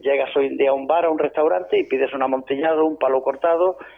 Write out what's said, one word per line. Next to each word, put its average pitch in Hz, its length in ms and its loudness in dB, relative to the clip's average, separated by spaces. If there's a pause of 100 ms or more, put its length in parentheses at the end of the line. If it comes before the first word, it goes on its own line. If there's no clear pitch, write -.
llegas 135 320 0
hoy 139 120 2
en 131 100 -6
día 135 140 2
a - 20 2
un 135 120 -4
bar, 165 200 2
a 165 40 2
un 156 80 -2
restaurante 170 640 0
y 156 60 0
pides 135 280 -2
un 135 80 -4
amontillado, 139 640 0
un 156 120 -2
palo 131 260 0
cortado 170 540 0 (200)